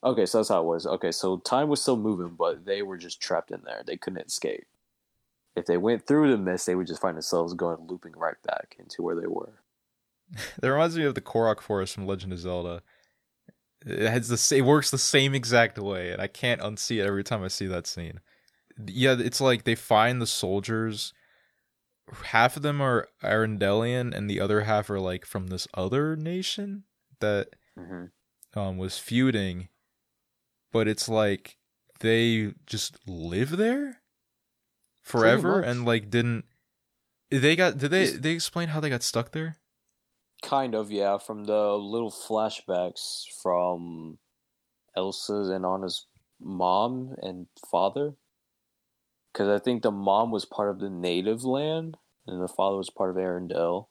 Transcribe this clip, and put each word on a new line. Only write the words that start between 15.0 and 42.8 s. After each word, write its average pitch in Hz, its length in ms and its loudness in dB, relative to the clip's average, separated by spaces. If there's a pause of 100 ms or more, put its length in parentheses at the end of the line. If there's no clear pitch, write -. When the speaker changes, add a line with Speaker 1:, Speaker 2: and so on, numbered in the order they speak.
Speaker 2:
exact 117 460 4
way, 92 320 -4
and - 100 -6
I 101 60 -2
can't - 340 -2
unsee 107 400 -2
it 98 60 4
every 98 160 0
time 104 200 -4
I 92 40 -4
see 95 200 -6
that 90 200 -4
scene. 85 320 -10 (680)
Yeah, 127 340 4
it's 123 220 0
like 127 220 4
they 113 120 2
find 120 460 4
the 113 60 -2
soldiers. 107 840 -2 (1120)
Half 117 340 4
of 147 60 -8
them 147 180 -2
are 123 260 0 (160)
Arendellian, 110 920 0
and 101 140 -4
the 98 100 -2
other 104 220 2
half 107 280 0
are, 101 100 -2
like, 92 260 -4
from 92 220 -6
this 92 260 -6
other 135 420 -2
nation 190 680 -6 (360)
that, 104 360 0 (220)
Speaker 1:
Mm-hmm. 90 840 -14
Speaker 2:
um, 95 180 -4
was 92 200 -6
feuding. 104 720 0 (1000)
But 110 160 2
it's 107 220 -2
like 107 480 0 (420)
they 113 540 4 (120)
just - 420 -8
live 92 500 -2
there 254 440 0 (1000)
forever 127 600 6
Speaker 1:
Pretty - 0 -
much. 127 80 0
Speaker 2:
and, 123 160 -2
like, 113 240 2
didn't, 117 360 0 (840)
they 139 260 4
got, 180 220 2
did 139 140 0
they, 185 120 4
Speaker 1:
It's - 140 0
Speaker 2:
they 151 140 -2
explain 170 380 -4
how 156 100 -4
they 147 100 -2
got 120 140 -2
stuck 120 280 -2
there? 160 260 -8 (840)
Speaker 1:
Kind 131 320 0
of, 107 160 -2
yeah, 101 260 2
from 104 280 -10
the 104 320 2
little 104 340 -4
flashbacks - 1120 -4 (180)